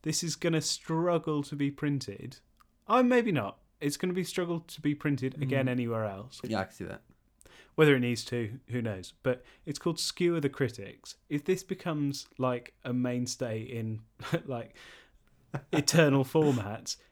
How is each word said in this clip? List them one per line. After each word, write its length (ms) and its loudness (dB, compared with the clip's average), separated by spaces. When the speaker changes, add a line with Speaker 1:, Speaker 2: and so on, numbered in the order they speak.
Speaker 1:
This 200 -2
is 140 -4
gonna 240 2
struggle 840 0
to 120 -10
be 140 0
printed. 680 -4
Oh, 140 6
maybe 300 4
not. 260 -2
It's 160 0
gonna 160 0
be 120 0
struggle 360 -2
to 220 -16
be 120 2
printed 460 -2
again 260 2
Speaker 2:
Mm. 40 2
Speaker 1:
anywhere 340 0
else. 380 -8
Speaker 2:
Yeah, 180 -2
I 40 0
can 100 -14
see 100 -10
that. 180 -10
Speaker 1:
Whether 220 8
it 40 2
needs 260 0
to, 320 -4
who 140 -4
knows? 300 -6
But 220 -2
it's 120 -6
called 220 -2
Skewer 400 0
the 80 2
Critics. 680 -6
If 160 -2
this 180 0
becomes, 640 -4
like, 360 -2
a 80 -4
mainstay 680 -2
in, 400 -6
<laughs> 220 -2
like, 280 -8
Speaker 2:
<laughs> 520 -14
Speaker 1:
eternal 520 6
formats, 720 0